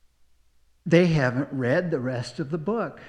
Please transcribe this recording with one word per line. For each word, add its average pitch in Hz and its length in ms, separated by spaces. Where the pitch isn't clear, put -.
They 175 220
haven't 139 440
read 143 400
the 151 80
rest 123 400
of 139 100
the 170 80
book. 185 500